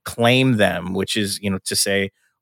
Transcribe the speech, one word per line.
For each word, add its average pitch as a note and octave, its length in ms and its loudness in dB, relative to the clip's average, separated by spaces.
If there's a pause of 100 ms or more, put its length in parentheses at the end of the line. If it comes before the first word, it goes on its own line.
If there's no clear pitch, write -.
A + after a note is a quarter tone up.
claim B2 520 2
them, F#2 380 0
which G2 240 -2
is, G2 240 -4
you G2+ 80 -2
know, F#2+ 160 -4
to G2 100 -6
say G2 340 0 (320)